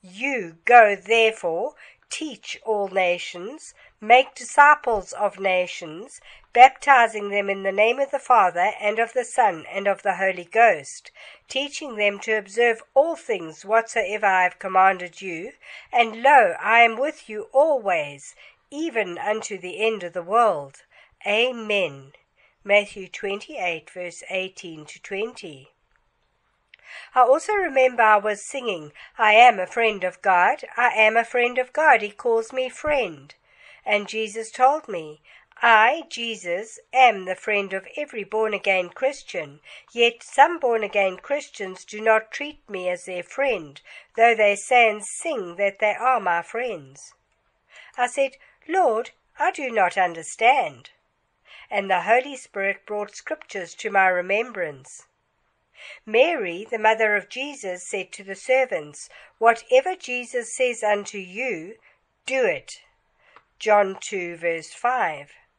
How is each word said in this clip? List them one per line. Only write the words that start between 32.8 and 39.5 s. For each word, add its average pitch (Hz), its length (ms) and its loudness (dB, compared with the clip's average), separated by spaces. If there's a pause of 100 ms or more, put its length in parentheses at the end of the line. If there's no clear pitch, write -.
And 208 200 -2
Jesus 220 440 -8
told 277 360 2
me, 156 360 -12 (400)
"I, 240 460 4
Jesus, 214 680 -8 (140)
am 226 320 4
the 185 100 -4
friend 202 380 -4
of 190 240 -8
every 294 260 -10
born-again 196 680 -2
Christian, 175 720 -6 (320)